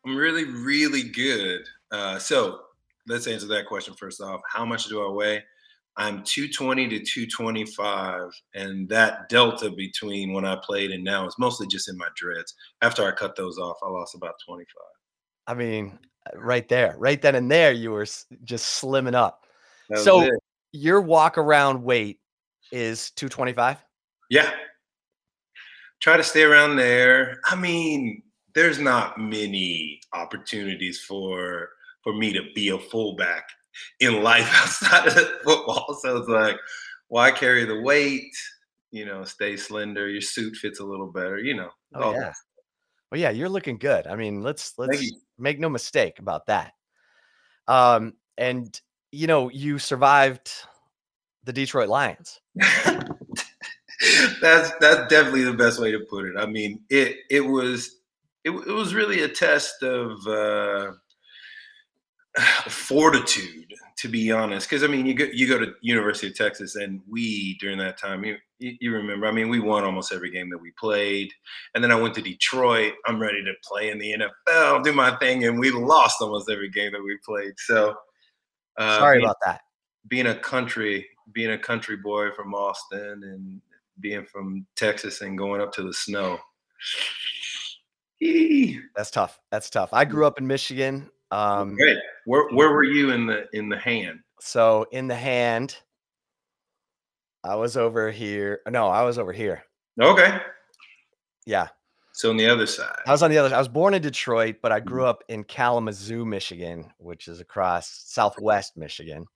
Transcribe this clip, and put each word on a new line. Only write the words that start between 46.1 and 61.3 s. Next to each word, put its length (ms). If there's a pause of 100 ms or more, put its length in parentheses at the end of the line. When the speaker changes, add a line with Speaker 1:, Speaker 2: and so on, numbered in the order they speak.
Speaker 2:
about 300
that. 260 (920)
Um, 480 (200)
and, 460 (300)
you 160
know, 240
you 260
survived 760 (920)
the 100
Detroit 340
Lions. 540 (140)
Speaker 1:
<laughs> 0 (1900)
That's, 380
that's 300
definitely 340
the 100
best 260
way 120
to 80
put 260
it. 120
I 80
mean, 440
it, 280 (120)
it 120
was, 560 (480)
it, 60
it 200
was 220
really 300
a 40
test 560
of, 420
uh, 680 (1400)